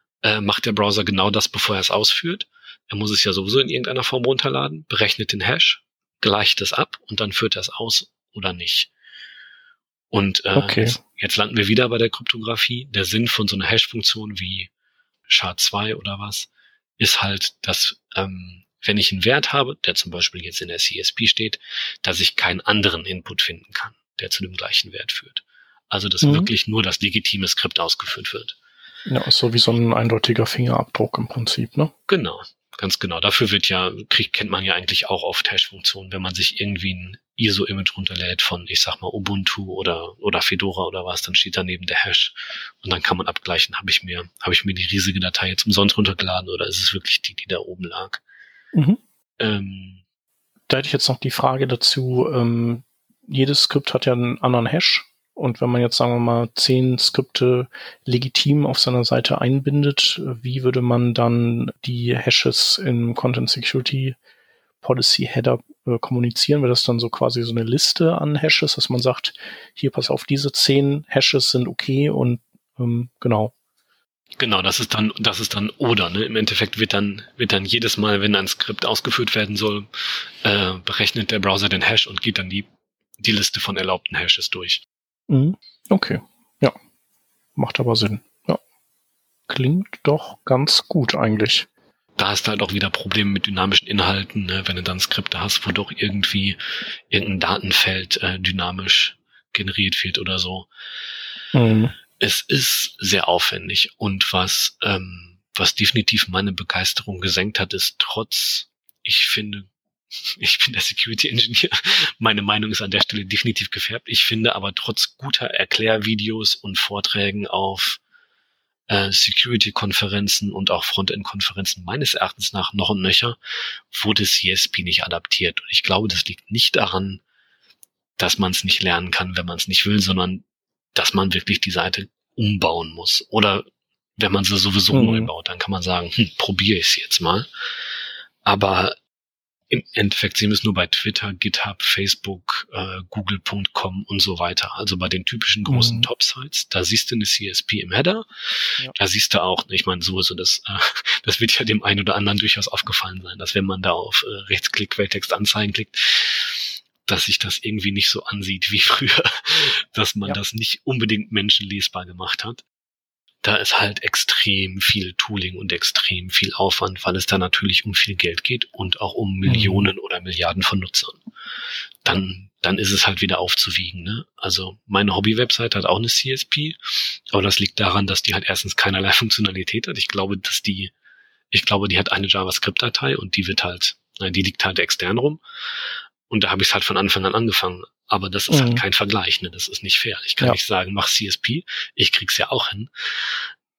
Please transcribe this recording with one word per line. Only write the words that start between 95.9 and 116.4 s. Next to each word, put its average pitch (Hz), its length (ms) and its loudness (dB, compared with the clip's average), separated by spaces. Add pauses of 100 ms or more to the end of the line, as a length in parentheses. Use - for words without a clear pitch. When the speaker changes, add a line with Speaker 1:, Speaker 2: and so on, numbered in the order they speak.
Speaker 1:
irgendwie 98 640 0 (520)
irgendein 95 320 0
Datenfeld, 95 760 0
äh, 92 240 -2
dynamisch 92 760 0 (360)
generiert 95 500 0
wird - 160 -2
oder 95 200 -4
so. 92 300 -6 (840)
Speaker 2:
Mhm. 113 380 6 (280)
Speaker 1:
Es - 240 0
ist - 560 0
sehr 98 280 0
aufwendig 90 680 0
und 98 360 -2
was, - 500 0
ähm, 92 580 -4 (160)
was - 180 2
definitiv - 540 2
meine 101 240 0
Begeisterung 95 680 -4
gesenkt 95 380 0
hat, 95 160 -2
ist - 240 -2
trotz, - 720 -2 (340)
ich - 240 2
finde, 104 400 -4 (420)
<laughs> - 300 -10
ich - 220 2
bin 131 120 2
der 104 100 -2
Security - 480 0
Engineer, 117 400 2 (480)
meine 107 240 2
Meinung 107 280 0
ist 101 100 -4
an 98 120 -6
der 101 80 4
Stelle 101 260 -2
definitiv 104 460 -2
gefärbt, - 360 -6
ich - 160 2
finde 113 300 2
aber 98 180 -4
trotz - 440 -4
guter 131 300 -2
Erklärvideos 110 1080 0